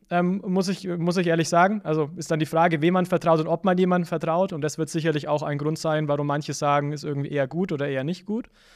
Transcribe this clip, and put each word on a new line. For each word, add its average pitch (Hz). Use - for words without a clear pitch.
ähm, 180
muss 185
ich, 196
muss 175
ich 180
ehrlich 165
sagen. 196
Also 156
ist 170
dann 156
die 156
Frage, 160
wem 175
man 185
vertraut 165
und 160
ob 165
man 185
jemandem 180
vertraut. 170
Und 156
das 147
wird 156
sicherlich 151
auch 147
ein 147
Grund 151
sein, 156
warum 143
manche 147
sagen, 147
ist 147
irgendwie 139
eher 143
gut 180
oder 143
eher 131
nicht 170
gut. 220